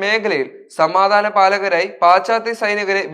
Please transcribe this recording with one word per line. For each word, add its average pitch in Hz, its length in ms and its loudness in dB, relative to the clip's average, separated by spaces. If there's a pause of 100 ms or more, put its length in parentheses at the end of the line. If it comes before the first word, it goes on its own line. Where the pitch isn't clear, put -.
മേഖലയിൽ 202 460 -2 (300)
സമാധാന 196 580 2
പാലകരായി 190 520 0 (140)
പാശ്ചാത്യ 220 600 2
സൈനികരെ 208 400 -2 (120)